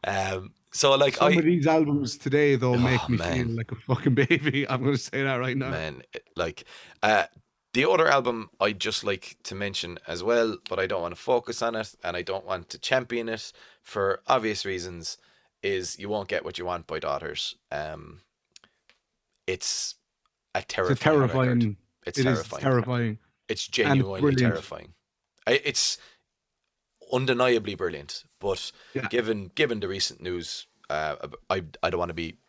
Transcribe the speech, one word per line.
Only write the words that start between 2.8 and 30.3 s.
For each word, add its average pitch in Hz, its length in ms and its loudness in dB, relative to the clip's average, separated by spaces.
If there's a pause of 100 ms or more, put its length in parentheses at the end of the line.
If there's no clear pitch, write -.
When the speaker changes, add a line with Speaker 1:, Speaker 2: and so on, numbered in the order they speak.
Speaker 2:
me 120 80 2
Speaker 1:
man. 85 300 0
Speaker 2:
feel 117 100 -4
like 113 140 -6
a - 40 -8
fucking - 400 0
<laughs> 135 140 4
baby. 139 400 0
I'm 131 140 -2
gonna 139 140 2
say - 260 -4
that 139 120 0
right 127 220 -2
now. 131 140 -4
Speaker 1:
Man, 78 320 -6 (100)
it, - 220 -12
like, 87 300 -4 (380)
uh, 104 220 6 (480)
the 139 160 4
other 165 180 6
album 123 420 2 (120)
I'd 101 180 2
just - 240 -2
like 101 400 -4
to - 120 -10
mention 98 420 -6 (100)
as 87 160 -6
well, 113 340 2 (120)
but 92 100 -2
I 95 80 2
don't 95 140 -2
wanna 85 140 -4
focus 120 460 0
on 117 140 -2
it, 107 280 -6
and 87 120 -4
I 90 60 -4
don't 95 240 -6
want 92 240 -6
to - 80 -14
champion 120 500 -2
it 113 240 -8 (300)
for 98 460 -2
obvious 110 380 0
reasons, 90 520 -8 (460)
is 95 340 -4
You 101 120 -10
Won't 101 200 -4
Get 90 160 -2
What 90 140 -8
You 90 60 -6
Want 87 200 -6
by 80 140 -6
Daughters. 76 560 -6 (160)
Um, 76 500 -10 (1300)
it's - 480 -4 (580)
a 95 60 -2
Speaker 2:
It's 92 60 -10
a - 20 -20
Speaker 1:
terrifying 139 520 2
record. 127 140 4
Speaker 2:
terrifying, 120 440 2 (280)
Speaker 1:
It's - 140 -4
Speaker 2:
it 131 80 4
is 127 100 4
Speaker 1:
terrifying. - 260 -6
Speaker 2:
terrifying. 123 480 2
Speaker 1:
It's 107 60 -6 (320)
Speaker 2:
And - 0 -
it's - 180 -6
Speaker 1:
genuinely 120 540 2
Speaker 2:
brilliant. 127 320 4
Speaker 1:
terrifying. 78 400 -10 (540)
I, 135 160 4
it's - 340 0 (1120)
undeniably 123 640 2
brilliant, 80 480 -6 (160)
but 98 320 -4 (220)
Speaker 2:
Yeah. 127 140 -4
Speaker 1:
given, 110 480 -2
given 120 240 0
the 101 80 -6
recent 98 340 -4
news, 87 460 -8 (220)